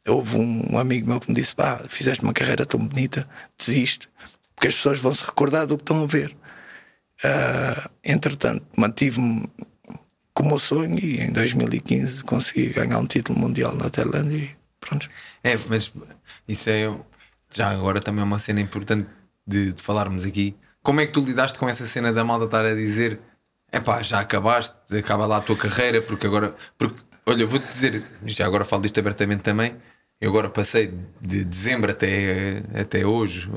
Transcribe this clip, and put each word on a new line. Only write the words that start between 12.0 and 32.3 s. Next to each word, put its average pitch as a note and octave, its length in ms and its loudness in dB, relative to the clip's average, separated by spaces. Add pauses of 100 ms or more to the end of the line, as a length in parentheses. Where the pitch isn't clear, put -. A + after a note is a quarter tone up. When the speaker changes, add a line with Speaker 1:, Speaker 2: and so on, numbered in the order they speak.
Speaker 1:
consegui B2+ 440 0
ganhar A#2 320 0
um A#2 80 0
título - 320 0
mundial B2 360 0
na - 140 -2
Tailândia D3+ 480 0
e C#3+ 180 -6 (240)
pronto. - 300 -6 (340)
Speaker 2:
É, B2 140 2 (100)
mas A2+ 240 0 (560)
isso G#2+ 220 -2
é, A2 240 0 (580)
já G#2 200 0
agora G2 280 0
também G#2 220 -2
é - 20 0
uma G2+ 140 0
cena G#2 240 0
importante G#2 460 -2 (400)
de, G2 260 2
de - 80 -14
falarmos G2 420 -2
aqui. G2 320 -2 (280)
Como C#3+ 180 4
é D3+ 60 4
que D3+ 40 -14
tu D3+ 100 2
lidaste C3 360 0
com C3 100 -2
essa A#2+ 200 -4
cena A#2 260 0
da A2+ 100 2
malta A2+ 220 0
estar A2 200 2
a A2 100 2
dizer: A2 440 0 (520)
"Epá, A#2+ 320 0
já A2 160 0
acabaste, A2 560 0 (200)
acaba G#2 300 0
lá G#2+ 120 2
a G#2+ 40 0
tua G#2+ 160 0
carreira", A2+ 460 2
porque A2 240 -4
agora, G#2 280 0 (220)
porque, - 240 -2 (240)
olha, A#2 160 4
eu A2 60 4
vou-te C3 200 -2
dizer, B2 380 -2 (200)
já G#2+ 200 -2
agora G2 180 2
falo G2 200 2
disto G#2 160 0
abertamente G2+ 420 0
também, A2+ 340 0 (460)
eu G#2+ 80 0
agora G#2 200 2
passei G#2 440 0 (280)
de F#2+ 240 -2
dezembro G2+ 460 0
até, G2 720 0 (160)